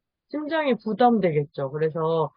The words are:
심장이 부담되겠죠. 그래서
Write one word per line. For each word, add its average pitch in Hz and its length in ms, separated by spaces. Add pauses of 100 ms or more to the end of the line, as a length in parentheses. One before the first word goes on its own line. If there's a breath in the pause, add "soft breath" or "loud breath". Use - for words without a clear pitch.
(300)
심장이 302 460
부담되겠죠. 180 960
그래서 160 640